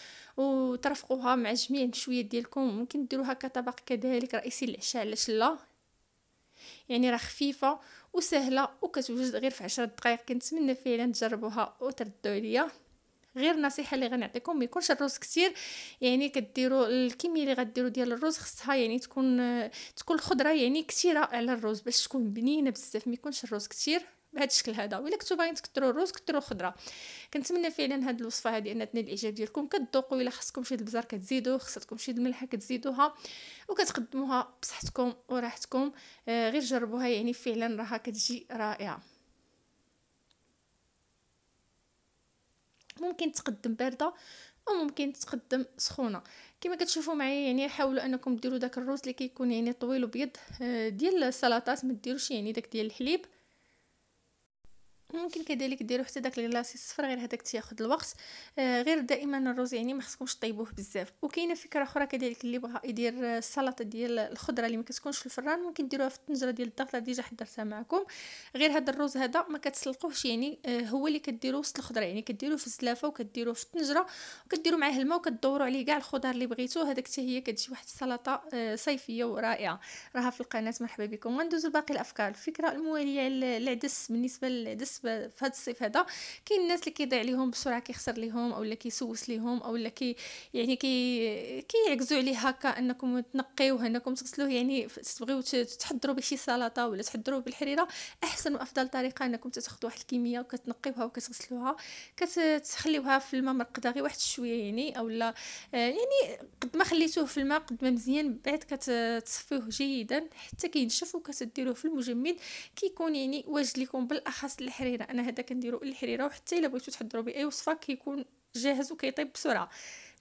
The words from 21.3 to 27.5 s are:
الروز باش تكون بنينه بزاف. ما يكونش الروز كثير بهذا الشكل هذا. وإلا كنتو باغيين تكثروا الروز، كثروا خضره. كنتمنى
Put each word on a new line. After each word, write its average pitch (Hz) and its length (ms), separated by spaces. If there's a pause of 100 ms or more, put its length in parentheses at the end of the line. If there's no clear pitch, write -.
الروز 220 280
باش - 240
تكون 233 260
بنينه 262 400
بزاف. - 360
ما 240 80
يكونش 269 300
الروز - 240
كثير 330 340 (300)
بهذا 277 140
الشكل - 260
هذا. 208 260
وإلا 311 180
كنتو 370 200
باغيين 330 180
تكثروا - 360
الروز، 339 220
كثروا 311 280
خضره. 185 340 (600)
كنتمنى 339 360